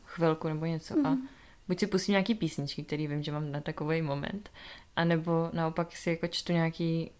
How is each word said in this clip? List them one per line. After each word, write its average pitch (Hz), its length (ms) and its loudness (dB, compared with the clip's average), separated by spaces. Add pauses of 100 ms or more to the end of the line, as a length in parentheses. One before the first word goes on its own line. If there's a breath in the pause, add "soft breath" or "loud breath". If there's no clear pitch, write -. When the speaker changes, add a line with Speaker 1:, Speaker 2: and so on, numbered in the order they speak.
Speaker 1:
chvilku 160 440 2
nebo 156 180 -2
něco 160 280 -4
a 285 160 4
Speaker 2:
Mhm. 269 180 0 (400 loud breath)
Speaker 1:
buď 185 120 0
si 208 60 4
pustím 196 260 2
nějaký 196 220 4
písničky, 147 500 -2
který 151 220 -4
vím, 147 160 -2
že 147 100 -4
mám 151 200 -4
na 147 80 -4
takovej 160 420 -2
moment, 143 480 -4 (460 loud breath)
anebo 165 560 2
naopak 165 440 -2
si, - 140 -2
jako, 165 160 0
čtu - 260 -2
nějaký 165 680 2